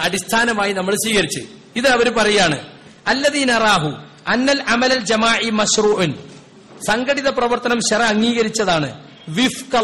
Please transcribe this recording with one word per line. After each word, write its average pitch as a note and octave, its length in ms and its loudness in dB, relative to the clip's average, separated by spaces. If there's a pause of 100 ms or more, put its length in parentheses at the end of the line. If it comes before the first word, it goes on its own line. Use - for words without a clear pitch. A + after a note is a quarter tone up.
അടിസ്ഥാനമായി G#3 720 0
നമ്മൾ F#3 240 -2
സ്വീകരിച്ച്. G3 400 -2 (360)
ഇത് B3+ 160 2
അവര് A#3 240 2
പറയാണ്, G3+ 380 2 (540)
അല്ലദീ C#4+ 400 0
നറാഹു G#3 400 2 (420)
അന്നൽ C4+ 280 2 (120)
അമലൽ B3+ 380 2
ജമാഇ A3+ 480 0
മശ്റൂഉൻ, G#3 540 2 (760)
സംഘടിത C4 400 0 (100)
പ്രവർത്തനം A#3+ 500 0
ശറ A3 140 2 (120)
അംഗീകരിച്ചതാണ്. G#3+ 760 0 (500)
"വിഫ്ക B3+ 460 -2